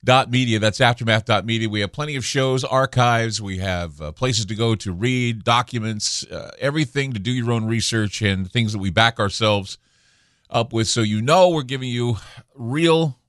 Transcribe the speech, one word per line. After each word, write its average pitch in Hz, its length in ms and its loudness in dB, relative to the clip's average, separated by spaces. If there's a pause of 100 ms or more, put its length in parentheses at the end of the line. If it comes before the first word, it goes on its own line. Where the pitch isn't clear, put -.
dot 127 280 4
media. 120 280 2
That's 107 220 0
aftermath 117 460 2
dot 101 180 2
media. 113 260 -2
We 104 100 -2
have 101 120 -4
plenty 147 240 -6
of 123 80 -6
shows, 131 400 0
archives. 120 760 0
We 98 180 -8
have, 87 420 -4
uh, 76 120 -10
places 113 340 -2
to 110 80 -6
go 113 200 0
to 98 180 -6
read, 120 520 -2
documents, 117 800 -2
uh, - 340 -12
everything 139 540 -2
to 113 60 -4
do 98 120 -4
your 120 220 0
own 113 140 0
research 110 560 -2
and 95 280 0
things 113 220 0
that 107 60 -4
we 98 120 -2
back 113 300 4
ourselves 104 580 0 (720)
up 117 220 -2
with. 113 160 0
So - 120 0
you 113 220 0
know 175 280 6
we're 160 120 -2
giving 131 260 -8
you 120 280 -2 (380)
real 160 640 2 (100)